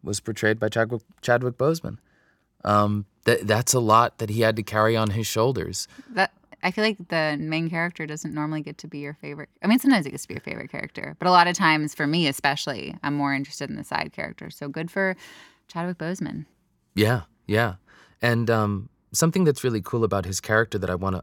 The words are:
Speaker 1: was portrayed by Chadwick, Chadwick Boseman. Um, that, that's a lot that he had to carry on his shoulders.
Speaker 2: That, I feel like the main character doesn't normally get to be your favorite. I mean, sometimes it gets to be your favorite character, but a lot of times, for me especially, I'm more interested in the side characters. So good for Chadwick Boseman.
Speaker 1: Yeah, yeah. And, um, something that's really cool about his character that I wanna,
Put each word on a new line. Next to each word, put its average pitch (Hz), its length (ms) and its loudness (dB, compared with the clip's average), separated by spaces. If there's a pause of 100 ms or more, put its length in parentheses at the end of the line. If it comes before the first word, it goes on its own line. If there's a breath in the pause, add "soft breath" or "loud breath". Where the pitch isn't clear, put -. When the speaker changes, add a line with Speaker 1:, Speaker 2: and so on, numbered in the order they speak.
Speaker 1:
was 101 160 -4
portrayed 110 400 0
by 110 80 2
Chadwick, 113 340 -2 (180)
Chadwick 123 380 2
Boseman. 151 400 -2 (680)
Um, 104 420 2 (180)
that, 104 240 4
that's 110 260 2
a 127 60 2
lot 113 380 6
that 110 120 -4
he 113 120 0
had 110 120 4
to 110 80 -4
carry 110 340 2
on 110 140 2
his 107 160 -2
shoulders. 110 600 -2 (220 loud breath)
Speaker 2:
That, 190 220 0 (300)
I 185 80 0
feel 214 140 0
like 202 240 -2
the 156 320 0
main 160 280 -2
character 165 380 -4
doesn't 151 260 -8
normally 151 300 -4
get 147 160 -14
to - 80 -16
be 156 120 -12
your 143 160 -10
favorite. 147 340 -14 (160)
I - 20 -2
mean, 233 140 4
sometimes 226 260 2
it 131 40 -8
gets - 120 -10
to - 60 -16
be - 60 -8
your - 80 -10
favorite - 280 -10
character, - 480 -10
but - 80 -2
a 180 60 4
lot 175 160 8
of 180 80 -2
times, 156 360 2
for 151 140 -2
me 156 220 2
especially, 139 760 -2
I'm 143 120 -2
more 143 200 0
interested 139 340 -8
in - 60 -8
the - 80 -10
side 78 300 -6
characters. - 440 -12
So 147 120 -10
good 165 240 -8
for 190 240 -2 (500 loud breath)
Chadwick 175 320 -6
Boseman. 156 480 -8 (480)
Speaker 1:
Yeah, 107 280 2 (260)
yeah. 104 260 2 (460 soft breath)
And, 117 280 2
um, 104 400 2 (260)
something 165 300 2
that's 147 180 2
really 113 200 0
cool 113 220 -2
about 98 200 0
his 95 160 -6
character 110 380 2
that 92 100 -4
I 90 60 -2
wanna, 92 280 -2